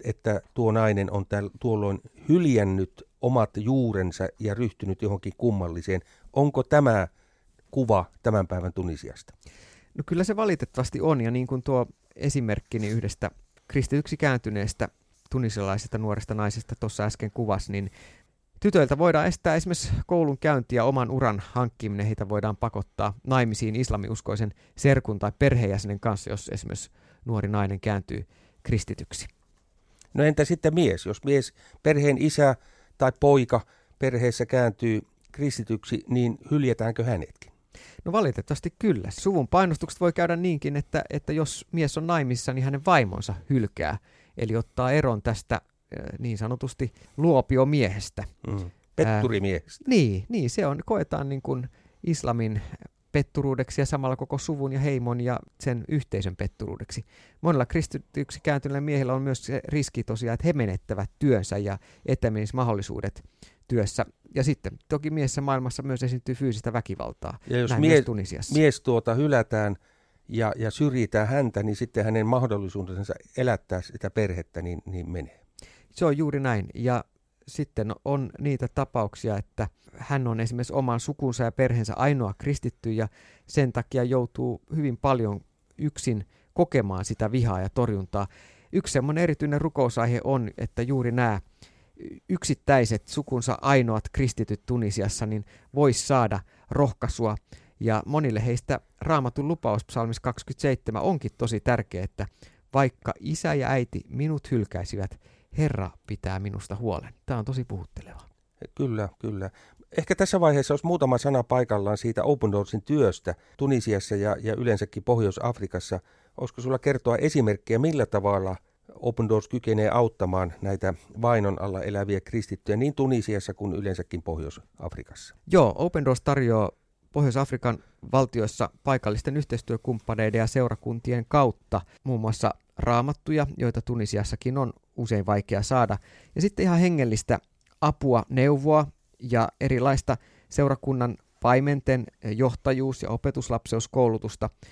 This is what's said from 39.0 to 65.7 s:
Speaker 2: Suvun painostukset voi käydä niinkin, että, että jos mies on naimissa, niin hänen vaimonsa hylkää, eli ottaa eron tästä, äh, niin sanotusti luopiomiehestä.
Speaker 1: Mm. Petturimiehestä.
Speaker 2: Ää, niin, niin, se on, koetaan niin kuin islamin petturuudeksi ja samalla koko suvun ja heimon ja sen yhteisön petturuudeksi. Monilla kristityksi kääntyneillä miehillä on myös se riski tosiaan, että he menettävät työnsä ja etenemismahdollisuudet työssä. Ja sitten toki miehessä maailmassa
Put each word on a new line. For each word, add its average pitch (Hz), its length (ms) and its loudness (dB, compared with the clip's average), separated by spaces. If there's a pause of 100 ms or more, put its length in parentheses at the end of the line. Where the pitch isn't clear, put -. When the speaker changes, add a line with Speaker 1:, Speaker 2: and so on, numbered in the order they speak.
Speaker 2:
Suvun 175 380 0
painostukset 170 520 2
voi 175 120 4
käydä 170 240 0
niinkin, 156 400 -2
että, - 340 -4
että 147 220 -6
jos 151 400 -4
mies 160 260 0
on 160 80 -4
naimissa, 135 460 0
niin 131 120 -2
hänen 139 220 -2
vaimonsa 113 480 2 (160)
hylkää, 104 480 0 (380)
eli 110 200 -2
ottaa 127 360 -2
eron 131 300 2
tästä, 113 320 -2
äh, - 640 -12
niin 113 200 -4
sanotusti 123 540 -6 (240)
luopiomiehestä. 131 1080 2 (220)
Speaker 1:
Mm. 95 240 -6 (260)
Petturimiehestä. 107 880 0
Speaker 2:
Ää, - 40 -4
niin, 120 400 4
niin, 175 220 -2
se 185 160 -2
on, 143 200 -2
koetaan 156 420 -2
niin 135 140 -6
kuin 131 260 -6 (380)
islamin 117 540 -2 (520)
petturuudeksi 139 680 -2
ja 135 60 2
samalla 135 300 -2
koko 135 220 -6
suvun 139 340 -4
ja 135 80 -2
heimon 120 400 0
ja 123 200 -2 (200)
sen 120 280 -2
yhteisön 98 480 -2
petturuudeksi. - 680 -8 (360)
Monilla 147 260 2
kristityksi - 760 -6
kääntyneillä 139 380 -2
miehillä 139 340 0
on 131 80 -2
myös 135 220 -2
se 131 240 -4
riski 139 360 -2
tosiaan, 113 300 -4
että 131 120 -2
he 170 60 4
menettävät 101 640 -2
työnsä 107 400 2
ja 101 200 -4 (280)
etenemismahdollisuudet 110 1200 -2 (440)
työssä. 113 380 0 (280)
Ja 131 100 0
sitten 139 280 -2 (160)
toki 151 220 -2
miehessä 143 300 -2
maailmassa 131 420 -2